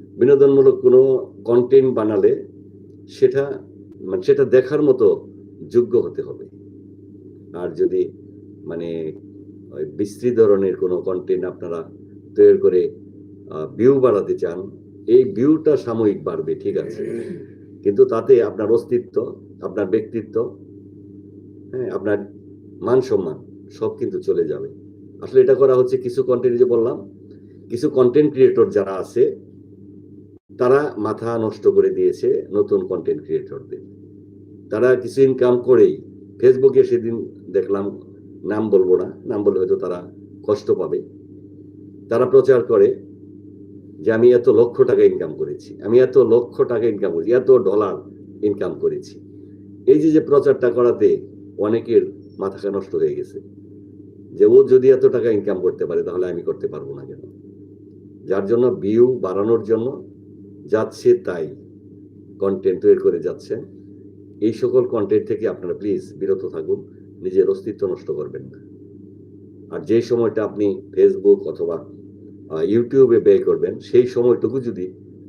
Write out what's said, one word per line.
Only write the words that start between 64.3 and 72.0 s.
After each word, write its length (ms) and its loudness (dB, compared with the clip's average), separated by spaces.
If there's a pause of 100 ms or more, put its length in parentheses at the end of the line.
এই 120 0
সকল 340 0
কনটেন্ট 400 -2
থেকে 200 -4
আপনারা 260 -8
প্লিজ 420 -6
বিরত 300 -4
থাকুন, 420 -8 (340)
নিজের 280 0
অস্তিত্ব 380 -6
নষ্ট 240 -8
করবেন 320 -10
না। 160 -20 (1160)
আর 40 -8
যে 220 0
সময়টা 420 -2
আপনি 380 -4 (100)
Facebook 500 2
অথবা, 340 -6 (760)